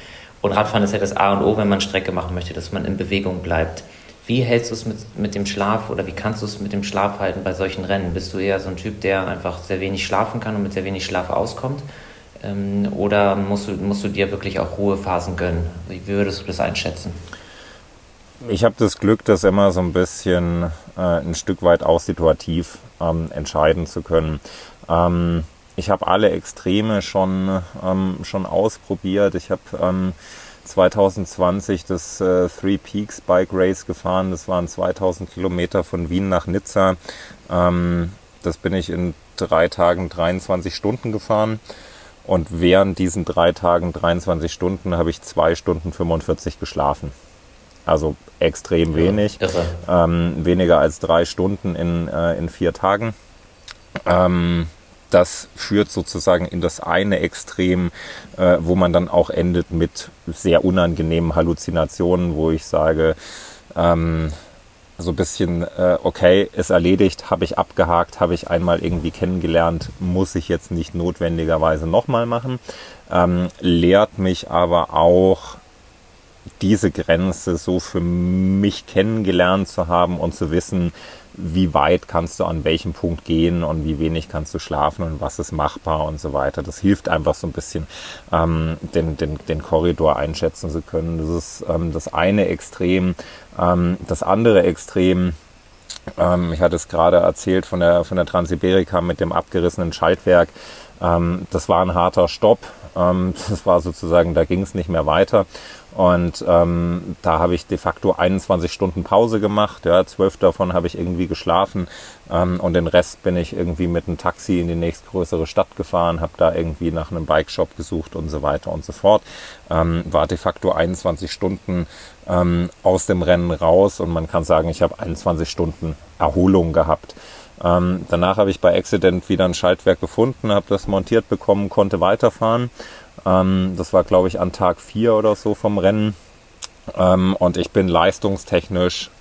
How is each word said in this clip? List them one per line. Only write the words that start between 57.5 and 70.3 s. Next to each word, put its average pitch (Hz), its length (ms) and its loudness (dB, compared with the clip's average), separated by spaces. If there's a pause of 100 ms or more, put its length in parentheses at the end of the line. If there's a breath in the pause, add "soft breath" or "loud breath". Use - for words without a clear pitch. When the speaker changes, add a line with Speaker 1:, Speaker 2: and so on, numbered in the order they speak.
Speaker 2:
äh, 90 240 4
wo 85 140 0
man 90 180 4
dann 87 160 2
auch 87 220 2
endet 87 400 0
mit - 400 -2 (160)
sehr 82 400 2
unangenehmen 82 680 2
Halluzinationen, 85 1000 0
wo 80 160 0
ich 80 160 -2
sage, 80 500 2 (580 loud breath)
ähm, 82 600 0 (640 loud breath)
so 82 140 -4
ein 71 40 -8
bisschen, 87 460 -2
äh, 90 400 2
okay, 92 500 4
ist - 160 -2
erledigt, 92 640 2
hab 90 100 0
ich 87 160 -2
abgehakt, 87 640 0
hab 87 120 2
ich - 180 -4
einmal 85 300 2
irgendwie 82 320 -2
kennengelernt, 85 760 0 (100)
muss 92 360 -2